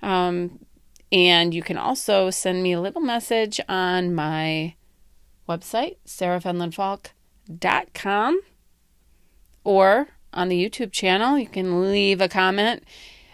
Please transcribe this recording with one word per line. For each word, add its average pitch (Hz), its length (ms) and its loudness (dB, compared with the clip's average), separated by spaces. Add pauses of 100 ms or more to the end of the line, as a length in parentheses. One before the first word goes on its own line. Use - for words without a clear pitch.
Um, 180 580 -2 (520)
and 175 420 4
you 170 80 -4
can - 160 -6
also 196 520 0
send 185 340 -2
me 180 100 0
a 170 80 -2
little 196 200 -6
message 233 580 -2 (100)
on 180 440 0
my 160 600 -2 (720)
website, 226 580 -6
sarah 180 340 -4
fenlon 175 340 -4
falk 196 380 -6 (480)
dot - 340 0
com, 226 480 0 (1200)
or 196 460 4 (240)
on 180 160 -2
the 180 200 0
YouTube 220 220 -6
channel. 214 460 2
You 233 100 -2
can 185 440 0
leave 196 300 2
a 185 60 2
comment. 196 560 0 (500)